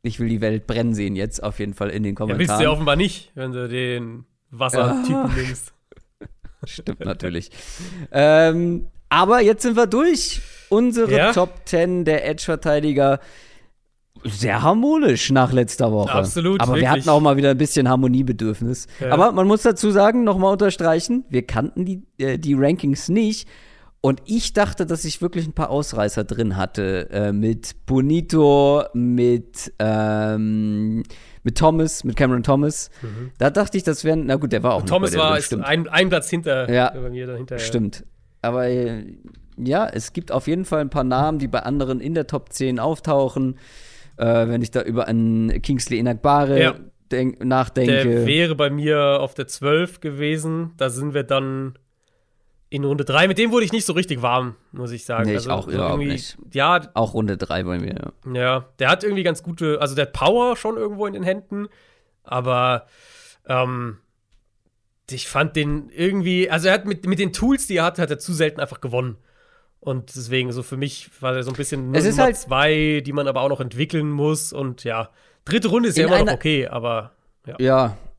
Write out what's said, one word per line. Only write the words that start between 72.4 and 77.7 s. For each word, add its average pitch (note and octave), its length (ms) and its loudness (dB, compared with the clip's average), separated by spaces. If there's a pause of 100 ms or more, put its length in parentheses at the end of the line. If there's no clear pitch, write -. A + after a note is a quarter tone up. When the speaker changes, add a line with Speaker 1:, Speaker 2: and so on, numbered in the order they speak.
Speaker 2:
die C#3 100 -8
man C#3+ 140 -2
aber C3 140 -2
auch C#3 80 0
noch C3+ 100 -2
entwickeln D3 520 -4
muss. D3+ 420 -2
Und C3+ 300 -8
ja, A2+ 260 -4 (340)
dritte A3 260 0
Runde A#3 200 2
ist C#3+ 80 0
ja D#3+ 60 4
Speaker 1:
In D#3+ 60 2
Speaker 2:
immer F#3 80 6
Speaker 1:
einer G#3 140 4
Speaker 2:
noch - 60 -2
okay, D3 300 0
aber A#2 440 -6 (360)
ja. B2 120 -16
Speaker 1:
Ja. B2+ 380 2 (220)